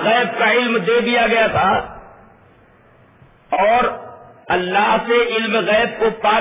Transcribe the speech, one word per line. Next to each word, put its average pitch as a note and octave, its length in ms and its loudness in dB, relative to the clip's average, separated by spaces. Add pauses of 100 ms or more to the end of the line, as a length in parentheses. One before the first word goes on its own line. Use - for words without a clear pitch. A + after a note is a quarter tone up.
غیب A3+ 360 0
کا A3+ 140 0
علم A#3 260 0
دے A3 220 0
دیا A#3 260 0
گیا A3 200 2
تھا - 220 0 (1900)
اور A3+ 340 2 (560)
اللہ F3+ 480 0 (100)
سے A#3 100 2 (200)
علم A3 180 -2 (120)
غیب A3 340 0
کو A3 80 2 (140)
پا G#3+ 180 2